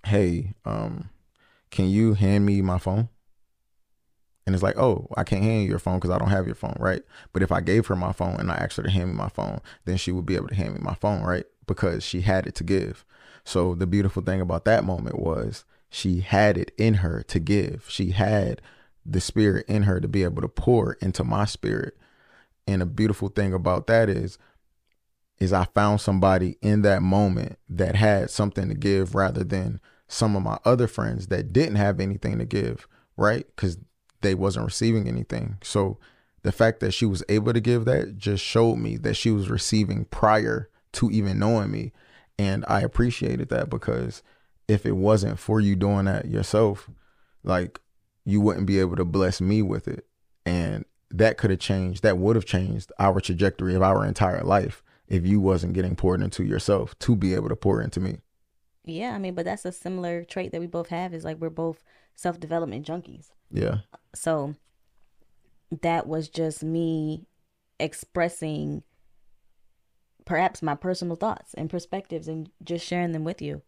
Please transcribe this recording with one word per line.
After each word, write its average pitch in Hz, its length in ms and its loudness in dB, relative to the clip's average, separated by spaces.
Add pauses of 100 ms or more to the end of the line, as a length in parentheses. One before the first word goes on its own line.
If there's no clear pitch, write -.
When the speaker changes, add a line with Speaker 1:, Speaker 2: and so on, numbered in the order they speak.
Speaker 1:
"Hey, 98 500 2 (100)
um, - 460 -6 (600)
can 95 180 0
you 107 260 4
hand 101 320 4
me 101 160 2
my 92 160 0
phone?" 104 300 -2 (1400)
And 95 80 2
it's 90 80 2
like, - 160 0
"Oh, 120 380 2
I - 80 0
can't 98 180 0
hand 110 220 2
you 95 40 0
your 101 100 -2
phone 90 220 -2
'cause 87 100 -2
I 92 80 0
don't - 120 0
have 95 160 2
your - 80 -6
phone," - 240 -8
right? - 240 -2 (300)
But 90 100 0
if 90 100 0
I 90 80 2
gave 92 280 2
her 95 80 0
my 90 160 -2
phone - 280 -4
and 90 100 -2
I 82 40 -2
asked - 220 -4
her - 60 -4
to - 80 0
hand 92 200 0
me - 60 -4
my 53 120 -4
phone, - 320 -6 (240)
then 90 120 -2
she 90 160 -4
would 90 140 -4
be 92 100 0
able - 120 -4
to - 60 -6
hand 57 200 -2
me - 60 -8
my 90 140 -4
phone, 104 280 -2
right? 90 220 -2 (220)
Because 92 380 -2
she 90 180 -4
had 95 240 2
it - 100 -10
to 82 80 -6
give. 92 400 -2 (400)
So 90 300 0
the 90 120 0
beautiful 98 360 2
thing 92 180 0
about 87 240 -2
that 110 200 4
moment 87 360 -4
was 71 440 -4 (240)
she 90 320 0
had 98 380 4
it - 180 -6
in 110 180 4
her 85 300 0
to - 160 -2
give. 98 480 0
She 90 220 -2
had 98 500 0 (440)
the 117 160 -2
spirit 104 480 2
in 104 160 2
her 92 160 2
to - 80 -4
be 98 160 0
able - 180 -2
to - 60 -4
pour - 460 2
into - 280 -4
my 104 220 0
spirit. - 520 -4 (720)
And 95 160 0
a 90 40 -2
beautiful 101 420 0
thing 98 260 0
about 90 320 0
that 113 220 4
is, 98 280 -2 (1000)
is 95 140 2
I 92 120 4 (100)
found 104 260 4
somebody 95 600 2
in 104 220 4
that 101 200 4
moment 95 560 2 (100)
that 90 260 0
had 104 360 4
something 101 380 -2
to 104 60 -2
give 98 400 0
rather 95 300 2
than 98 360 -4 (280)
some 107 280 0
of 95 60 0
my 107 220 -4
other 120 220 4
friends 110 420 -4
that 92 240 -4
didn't 123 240 4
have 101 240 2
anything 98 380 -2
to 113 60 -4
give, 98 440 -4 (280)
right? 107 300 0 (100)
'Cause 92 220 -2 (440)
they 98 120 2
wasn't 95 300 0
receiving 113 420 0
anything. 113 560 -6
So 98 360 -2 (440)
the 98 100 0
fact 113 280 2
that 101 140 -2
she 117 120 0
was 95 220 0
able 107 240 2
to 117 80 2
give 117 240 2
that 131 320 0
just 101 260 -2
showed 117 340 2
me 113 220 -4
that 107 160 -2
she - 160 0
was 101 200 0
receiving 104 560 0
prior 110 600 2 (240)
to 113 180 0
even 101 280 0
knowing 104 320 2
me. 107 220 -6 (460)
And 98 300 0
I 104 120 2
appreciated - 680 0
that, - 200 -2
because - 520 -4 (460)
if 107 160 2
it 104 80 0
wasn't 101 460 2
for 110 220 0
you 101 160 4
doing 98 300 2
that - 200 -2
yourself, 107 640 0 (540)
like, 90 360 -2 (440)
you 101 160 4
wouldn't 101 260 2
be 95 120 4
able 90 180 2
to 92 80 0
bless 90 360 0
me 104 220 2
with 98 260 -2
it. - 180 -10 (380)
And 87 400 -2 (260)
that 110 280 2
could 104 120 2
have 92 100 0
changed, 92 420 -2
that 95 160 4
would 104 180 4
have 104 80 0
changed 95 540 -2
our 98 220 4
trajectory 92 540 0
of 92 80 4
our 95 220 4
entire 90 380 0
life 95 400 0 (260)
if 90 160 0
you 101 160 4
wasn't 90 340 2
getting 90 220 0
poured 92 240 2
into 98 240 -4
yourself 104 560 0
to 120 160 4
be 92 180 2
able 104 140 -2
to 110 80 -4
pour 107 240 2
into 110 200 -4
me. 98 180 -4 (680)
Speaker 2:
Yeah, 202 300 -8
I 202 40 -8
mean, 190 160 -8
but 175 100 -6
that's 190 200 -6
a 180 80 -8
similar 175 520 -8
trait - 280 -10
that 165 80 -6
we 175 60 -8
both 170 220 -8
have, 175 260 -6
is, 165 100 -12
like, 160 160 -8
we're 165 100 -6
both 165 320 -6 (340)
self-development 160 680 -6
junkies. - 440 -12 (200)
Speaker 1:
Yeah. - 280 -2 (360)
Speaker 2:
So 147 420 -4 (1300)
that 170 240 -2
was 156 220 -6
just 160 340 -6
me 160 640 -4 (540)
expressing 156 1000 -6 (1400)
perhaps 180 360 -2
my 147 140 -4
personal 180 400 -4
thoughts - 400 -6
and 156 160 -8
perspectives 175 560 -8
and 160 240 -10 (140)
just 170 200 -6
sharing 175 280 -2
them 156 100 -4
with 165 180 -8
you. 147 280 -10